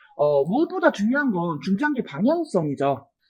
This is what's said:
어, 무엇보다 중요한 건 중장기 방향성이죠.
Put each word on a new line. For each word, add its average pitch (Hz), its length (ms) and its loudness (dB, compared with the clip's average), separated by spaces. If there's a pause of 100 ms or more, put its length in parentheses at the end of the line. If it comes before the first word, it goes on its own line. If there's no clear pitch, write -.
(160)
어, 147 280 2
무엇보다 320 480 0
중요한 247 400 0
건 170 320 -2
중장기 233 380 0
방향성이죠. 156 1040 0 (240)